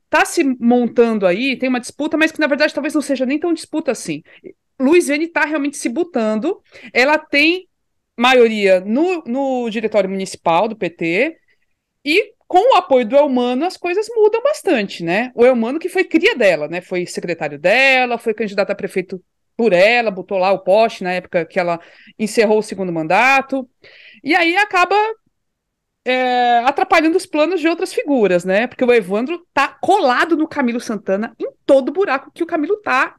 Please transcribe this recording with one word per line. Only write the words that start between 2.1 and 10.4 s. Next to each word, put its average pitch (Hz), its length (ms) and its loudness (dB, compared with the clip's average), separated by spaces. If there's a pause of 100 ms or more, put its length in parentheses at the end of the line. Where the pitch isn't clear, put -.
mas 311 160 0
que 302 80 -4
na 302 60 0
verdade 294 260 0
talvez 285 200 -6
não 294 80 0
seja 262 240 -2
nem 285 140 -2
tão 349 140 -2
disputa 320 400 -6
assim. 156 280 -8 (560)
Luiziane 302 520 0
tá 311 160 -2
realmente 285 320 -6
se - 100 -6
botando, 240 760 -4 (300)
ela 277 260 2
tem 311 520 0 (480)
maioria 226 640 4
no, 302 440 0
no 254 440 -4
diretório 214 400 -2
municipal 190 580 -2